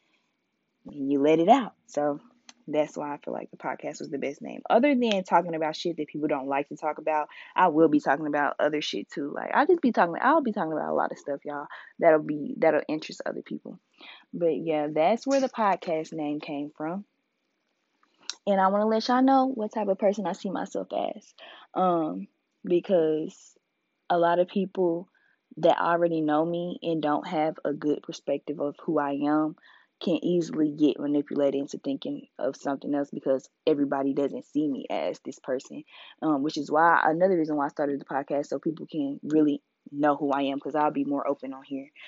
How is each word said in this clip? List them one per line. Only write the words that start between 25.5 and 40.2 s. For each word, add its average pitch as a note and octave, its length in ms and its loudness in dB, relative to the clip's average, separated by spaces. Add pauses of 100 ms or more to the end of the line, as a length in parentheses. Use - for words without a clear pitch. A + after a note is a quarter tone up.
that D#3+ 220 4
already E3+ 420 2
know D3+ 260 2
me F3 340 -4
and D#3+ 220 -2
don't D3 240 0
have D#3 380 -2
a D3 80 -2
good D3+ 320 -2
perspective D3 560 -6
of C#3+ 240 -4
who D#3 160 0
I C#3+ 140 -2 (100)
am, D#3 320 0 (460)
can E3+ 200 0
easily E3 500 0
get D3+ 260 2
manipulated C#3+ 640 0
into - 180 -8
thinking C#3 480 -8 (120)
of C3+ 180 -4
something C#3 380 -6
else C#3+ 160 -2
because C3+ 380 -2 (180)
everybody C#3 480 2
doesn't C#3 320 -2
see D3+ 200 -2
me C3+ 240 -4
as F#2 300 -4
this - 180 -12
person. - 460 -8 (360)
Um, D3 220 0
which D#3 140 -2
is C#3+ 140 -6
why, D#3+ 340 6
another F3 320 4
reason D#3 200 0
why C#3+ 100 0
I - 20 -4
started C#3+ 320 -2
the - 40 -18
podcast, C#3+ 420 -4
so C#3 120 -4
people D#3 280 -6
can C#3+ 360 -6
really D3 400 2 (280)
know C#3+ 260 2
who C#3+ 140 -2